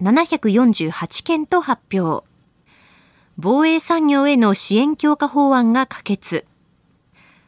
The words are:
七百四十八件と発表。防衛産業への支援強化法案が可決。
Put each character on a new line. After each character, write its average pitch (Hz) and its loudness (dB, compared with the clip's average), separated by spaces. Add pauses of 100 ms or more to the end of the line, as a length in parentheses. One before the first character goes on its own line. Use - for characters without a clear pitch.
七 247 2
百 294 -2
四 233 4
十 160 -2
八 - -8
件 311 -2
と 359 0
発 277 -6 (100)
表。 170 -2 (1120)
防 247 0
衛 320 0
産 320 0
業 285 2
へ 285 2
の 214 2
支 - -4
援 285 0
強 302 0
化 294 -4
法 277 2
案 233 2
が 254 0
可 - -18
決。 - -6 (1000)